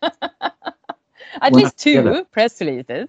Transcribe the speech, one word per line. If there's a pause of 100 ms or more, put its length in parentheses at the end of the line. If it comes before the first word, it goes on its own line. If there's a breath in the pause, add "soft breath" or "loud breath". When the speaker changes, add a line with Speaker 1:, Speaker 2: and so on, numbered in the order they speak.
(1400 loud breath)
Speaker 1:
At
Speaker 2:
Well,
Speaker 1:
least
two
Speaker 2:
Tele-
Speaker 1:
press
releases.